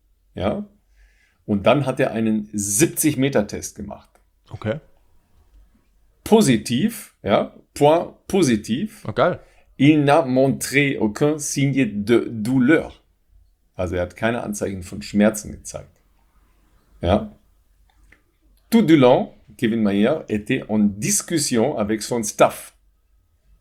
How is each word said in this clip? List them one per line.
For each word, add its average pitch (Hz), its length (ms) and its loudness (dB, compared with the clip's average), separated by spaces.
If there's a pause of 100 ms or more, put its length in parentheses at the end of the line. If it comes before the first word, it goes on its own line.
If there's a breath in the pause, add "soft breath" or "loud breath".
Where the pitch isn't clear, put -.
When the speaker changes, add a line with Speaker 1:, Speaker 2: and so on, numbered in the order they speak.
(340)
Speaker 1:
ja? 113 320 -4 (800)
Und 101 220 -2
dann 139 180 4
hat 131 140 -4
er 135 120 0
einen 110 420 -4
siebzig 104 640 -2
Meter 131 300 0
Test - 280 -12
gemacht. - 340 -16 (400)
Speaker 2:
Okay. 110 300 -8 (1400)
Speaker 1:
Positiv, 147 960 0
ja, - 320 0 (220)
point 156 380 2 (140)
positiv. 135 800 -2
Speaker 2:
Oh, 107 60 -8
geil. 160 260 0 (380 soft breath)
Speaker 1:
Il 147 260 6
n'a 143 220 4
montré 131 720 0
aucun 147 400 0
signe 139 480 -2
de 104 440 0
douleur. 123 640 0 (840)
Also 90 200 -4
er 90 80 -2
hat 87 120 -10
keine 117 260 -4
Anzeichen 98 420 -8
von 95 180 -14
Schmerzen 104 500 0
gezeigt. - 500 -16 (1000)
Ja. - 300 0 (1400)
Tout 214 200 4
du 165 60 8
long, 139 380 6 (240)
Kevin 113 260 -2
Mayer 104 440 2
était 107 400 -4
en 107 120 0 (180)
discussion 143 800 -2
avec 107 240 -4
son 117 220 -4
staff. - 500 -2 (880)